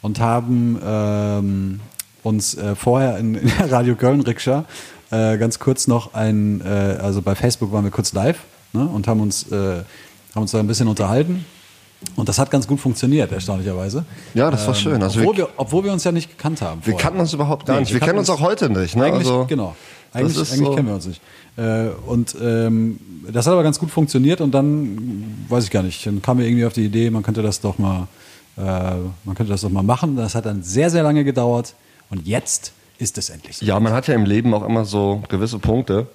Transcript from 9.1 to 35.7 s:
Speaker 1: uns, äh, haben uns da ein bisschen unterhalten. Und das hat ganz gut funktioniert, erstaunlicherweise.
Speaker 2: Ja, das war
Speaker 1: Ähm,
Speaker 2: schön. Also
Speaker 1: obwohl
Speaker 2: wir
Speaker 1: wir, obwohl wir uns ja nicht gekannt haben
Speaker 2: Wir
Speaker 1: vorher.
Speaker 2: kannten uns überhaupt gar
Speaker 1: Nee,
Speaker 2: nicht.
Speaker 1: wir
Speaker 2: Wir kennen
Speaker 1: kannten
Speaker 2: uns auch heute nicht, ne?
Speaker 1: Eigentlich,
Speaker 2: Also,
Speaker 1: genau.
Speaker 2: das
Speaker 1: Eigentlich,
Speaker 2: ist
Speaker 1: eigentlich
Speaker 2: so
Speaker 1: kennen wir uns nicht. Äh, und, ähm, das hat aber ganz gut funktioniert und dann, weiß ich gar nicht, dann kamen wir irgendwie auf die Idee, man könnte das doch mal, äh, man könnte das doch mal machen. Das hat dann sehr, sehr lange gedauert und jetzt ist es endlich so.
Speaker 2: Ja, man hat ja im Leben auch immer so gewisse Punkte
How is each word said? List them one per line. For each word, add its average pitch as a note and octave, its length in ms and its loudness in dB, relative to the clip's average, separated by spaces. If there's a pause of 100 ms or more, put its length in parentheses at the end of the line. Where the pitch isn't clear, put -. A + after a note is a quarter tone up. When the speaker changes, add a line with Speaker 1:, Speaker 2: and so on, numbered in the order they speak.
Speaker 1:
uns, G#2 300 -2
äh, G2 280 -2 (560)
haben A2 80 -2
uns G2+ 100 -2
da A2 80 2
ein G#2+ 60 2
bisschen A2 220 2
unterhalten. C3 560 0 (720)
Und G#2 120 -2
das - 120 0
hat C3+ 100 0
ganz C3+ 160 0
gut C#3 140 0
funktioniert, B2+ 500 0
erstaunlicherweise. F#2+ 760 -4 (300)
Speaker 2:
Ja, C#3 160 4
das A2 160 0
war B2+ 80 0
Speaker 1:
Ähm, G#2 60 -2
Speaker 2:
schön. G#2 240 0
Also G2 160 2
Speaker 1:
obwohl G3 160 4
Speaker 2:
wir F#3 80 0
Speaker 1:
wir, - 120 -4
obwohl C#3 280 0
wir G3+ 80 0
uns F3+ 100 -2
ja F3+ 100 0
nicht E3 240 -4
gekannt D#3+ 240 -4
haben E2 240 -6
Speaker 2:
Wir A2 80 2
Speaker 1:
vorher. - 80 0
Speaker 2:
kannten E3+ 200 0
uns D#3+ 120 2
überhaupt D3 320 0
gar C3 100 2
Speaker 1:
Nee, A#2 60 4
Speaker 2:
nicht. A2+ 100 0
Speaker 1:
wir A2+ 40 0
Speaker 2:
Wir A#2+ 60 2
kennen D#3+ 160 4
Speaker 1:
kannten - 20 4
Speaker 2:
uns F#3 120 2
auch D3 100 2
heute F3 300 2
nicht, F#2+ 260 0
ne? B2+ 80 6
Speaker 1:
Eigentlich, C#3 240 2
Speaker 2:
Also, B2+ 200 4
Speaker 1:
genau. G#2+ 280 -2 (360)
Speaker 2:
das B2+ 80 -4
Speaker 1:
Eigentlich, D3+ 160 2
Speaker 2:
ist C#3+ 160 -2
Speaker 1:
eigentlich C#3+ 140 2
Speaker 2:
so C#3 80 2
Speaker 1:
kennen C3+ 140 2
wir G2+ 80 -2
uns F2 100 -6
nicht. F2+ 140 -10 (360)
Äh, A2+ 340 -2 (180)
und, A#2+ 340 -2
ähm, A2+ 560 0 (320)
das A#2 160 0
hat E3+ 60 4
aber F3+ 100 4
ganz D3+ 160 2
gut E3 140 -4
funktioniert D3+ 480 2
und C#3+ 100 2
dann, A#2 1000 -2
weiß A#2+ 140 2
ich G2+ 80 -2
gar G2 140 2
nicht, - 200 -6
dann G#2 180 -2
kamen B2 180 2
wir A#2 80 2
irgendwie A#2+ 160 4
auf A2+ 80 0
die A2+ 140 0
Idee, A2+ 240 2
man A2 120 0
könnte A2 200 -2
das G#2 180 -2
doch G2+ 180 -2
mal, F#2 300 0 (480)
äh, G2 60 -8 (640)
man G2 120 -6
könnte G#2+ 160 -2
das F#2+ 80 -2
doch G#2 100 -2
mal F#2+ 140 0
machen. B2+ 320 0
Das A2+ 180 -4
hat A2 100 -2
dann G2+ 200 -4
sehr, B2+ 260 0
sehr E3 140 2
lange D3 180 2
gedauert A#2+ 520 0 (360)
und E2+ 160 -8
jetzt - 460 -4 (260)
ist - 180 -6
es - 140 -8
endlich - 280 -18
so. - 60 -8
Speaker 2:
Ja, G#2 140 2
man A2 140 2
hat C3 160 0
ja C#3 80 2
im G#2+ 80 4
Leben A2 300 2
auch G#2 120 -2
immer A2+ 180 0
so G2+ 440 0
gewisse G#2 320 -2
Punkte A#2 540 0